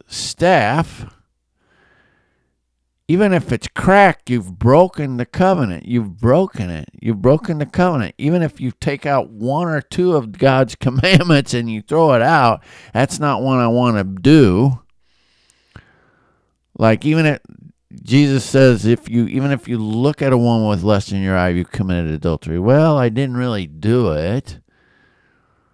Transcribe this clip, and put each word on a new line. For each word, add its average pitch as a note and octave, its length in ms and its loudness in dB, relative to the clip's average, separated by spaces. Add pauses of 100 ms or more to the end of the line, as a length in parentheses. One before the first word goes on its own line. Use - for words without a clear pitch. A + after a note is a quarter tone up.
staff, D#3 1040 -2 (1900)
even F#3+ 260 2
if E3+ 180 -2
it's A#2 160 -6
cracked, G3 600 2
you've F#2+ 280 -4
broken C#3+ 600 2
the A#2+ 80 -4
covenant. E3 600 -2
You've G#2 320 -4
broken A#2+ 520 0
it. D#2+ 240 -10
You've A2 280 -6
broken D3+ 380 2
the D3 60 -4
covenant. D#3 520 -2
Even E3 240 -2
if D#3 180 -4
you B2+ 120 -6
take - 340 -8
out C#3 240 -2
one B2+ 380 -4
or D#3 140 -4
two F3+ 340 -2
of A#2 160 -2
God's C3 440 0
<laughs> - 40 -20
commandments D#3 720 2
and A#2 160 -4
you A2 120 -8
throw D3+ 320 2
it A#2 80 2
out, B2+ 420 2 (300)
that's B2+ 260 -2
not C#3 220 -2
one C3 180 0
I A#2+ 80 0
wanna A#2 360 0
do. A2+ 760 4 (2000)
Like, A2+ 280 0
even D#3 200 0
if D3 160 -2 (640)
Jesus C3+ 420 2
says, B2+ 400 4
if A#2 240 0
you, A#2 180 0
even C3+ 240 -4
if C3+ 160 -6
you A#2+ 100 -6
look A2+ 440 -4
at C3+ 120 2
a B2+ 40 4
woman A#2 320 2
with F#2 140 -2
lust G2+ 280 0
in G2 100 -4
your F#2+ 160 0
eye, F2+ 120 0
you F2 160 -2
committed F2 460 -4
adultery. D#2+ 480 -4
Well, D#3+ 380 2
I B2 120 0
didn't B2+ 280 -4
really A#2 300 -4
do G#2 440 -2
it. E2+ 480 -6 (1160)